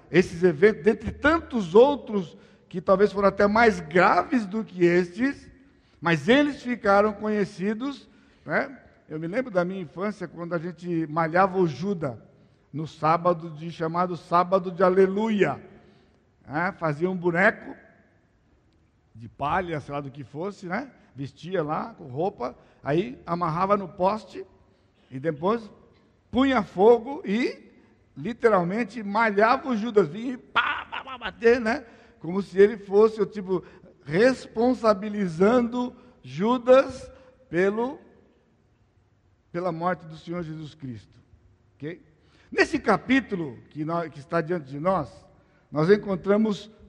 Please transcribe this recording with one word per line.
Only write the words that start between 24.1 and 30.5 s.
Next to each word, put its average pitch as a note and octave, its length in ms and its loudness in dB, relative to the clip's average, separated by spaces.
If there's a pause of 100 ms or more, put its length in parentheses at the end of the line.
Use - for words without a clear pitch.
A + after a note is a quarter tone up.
e C3 80 -14
depois E3 540 -4 (580)
punha B3+ 340 2
fogo A#3 600 4
e B3+ 480 -4 (460)
literalmente G#3+ 840 0
malhava A3 680 2
o A#3+ 80 0
Judas, G#3 320 2
vinha A#3 240 -8
e B3+ 40 -10
pá, D4 540 -2